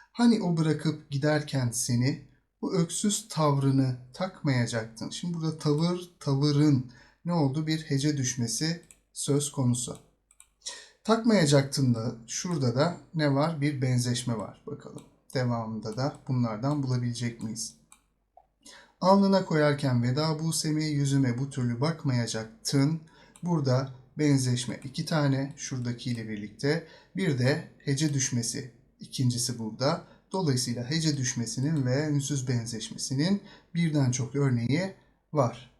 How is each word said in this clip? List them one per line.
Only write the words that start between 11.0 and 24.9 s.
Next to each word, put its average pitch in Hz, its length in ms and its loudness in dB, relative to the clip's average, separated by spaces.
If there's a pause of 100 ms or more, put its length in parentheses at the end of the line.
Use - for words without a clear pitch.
Takmayacaktın 147 880 4
da 113 220 -4 (120)
şurada 139 480 -2
da 165 220 2 (160)
ne 147 200 2
var? 151 280 0
Bir 143 200 -2
benzeşme 123 560 0
var. - 300 -12
Bakalım - 360 -14 (300)
devamında 113 640 -2
da 135 180 -2 (120)
bunlardan 123 560 0
bulabilecek 123 600 -2
miyiz? - 340 -8 (1200)
Alnına 196 440 6
koyarken 143 580 2
veda 151 360 0
Buse'mi, 156 460 -2
yüzüme 139 520 2
bu 139 120 -4
türlü 123 320 -2
bakmayacaktın. 139 1200 0 (420)
Burada 131 500 0 (240)
benzeşme 127 640 2
iki 151 220 -8